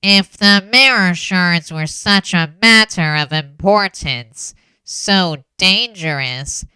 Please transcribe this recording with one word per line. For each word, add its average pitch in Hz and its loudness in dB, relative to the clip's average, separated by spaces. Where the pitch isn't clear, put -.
If 196 2
the 202 2
mirror 240 4
shards 175 -2
were 156 -6
such 202 -2
a 160 -2
matter 220 2
of 151 -4
importance, 151 -4
so 180 -2
dangerous 160 -4